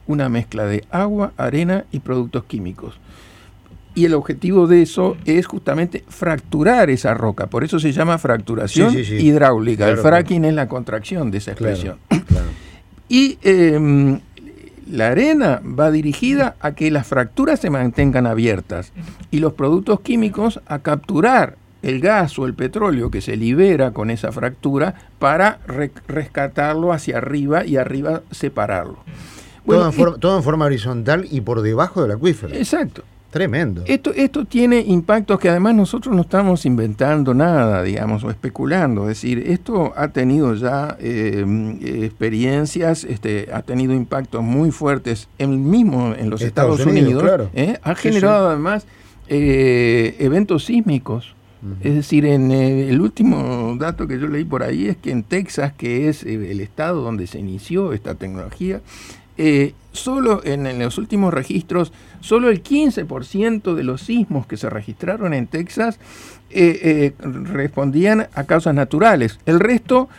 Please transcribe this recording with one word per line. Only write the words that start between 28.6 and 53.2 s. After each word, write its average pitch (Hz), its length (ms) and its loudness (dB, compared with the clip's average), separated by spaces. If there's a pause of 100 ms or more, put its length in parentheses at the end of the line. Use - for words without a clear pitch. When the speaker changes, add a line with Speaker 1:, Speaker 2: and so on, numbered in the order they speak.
Speaker 1:
Bueno, 180 180 4
Speaker 2:
Todo 165 60 2
en 143 40 -2
Speaker 1:
y - 40 -4
Speaker 2:
forma, 170 200 2
todo 185 200 2
en 156 60 0
forma 151 220 0
horizontal 127 640 -2
y 143 120 -4
por 113 200 -2
debajo 135 420 0
del 107 80 0
acuífero. 117 440 -2
Speaker 1:
Exacto. - 480 -4 (260)
Speaker 2:
Tremendo. 143 560 -2
Speaker 1:
Esto, 269 260 0
esto 277 340 -2
tiene 240 340 2
impactos 202 600 2
que 180 100 2
además 190 260 4
nosotros 220 400 2
no 175 80 4
estamos 185 420 2
inventando 127 720 0
nada, 127 480 2
digamos, 107 400 -2
o 113 80 -6
especulando. 131 720 -2
Es 107 180 -4
decir, 123 240 -4
esto 175 500 -2
ha 151 120 -4
tenido 131 480 0
ya, 139 440 -4
eh, 107 460 -2 (640)
experiencias, 139 960 -2
este, 104 500 -6
ha 110 80 -6
tenido 131 320 -2
impactos 127 500 -4
muy 139 280 2
fuertes 131 640 -4
en, 135 320 0
mismo 135 480 2
en 113 120 -4
los 107 120 -4
Speaker 2:
Estados 117 380 2
Speaker 1:
Estados 147 120 2
Speaker 2:
Unidos, 143 220 6
Speaker 1:
Unidos, 143 100 2
Speaker 2:
claro. 143 300 2
Speaker 1:
¿eh? 160 300 0
Ha 165 120 -2
Speaker 2:
Sí, - 60 -10
Speaker 1:
generado 208 460 4
Speaker 2:
sí. 160 60 0
Speaker 1:
además, 180 320 -4 (420)
eh, 123 920 2
eventos 160 460 0
sísmicos. 151 720 -2 (260)
Speaker 2:
Ujú. 98 200 -10
Speaker 1:
Es 143 140 0
decir, 147 300 2
en, 135 260 4
eh, 135 380 2
el 131 100 4
último 127 800 0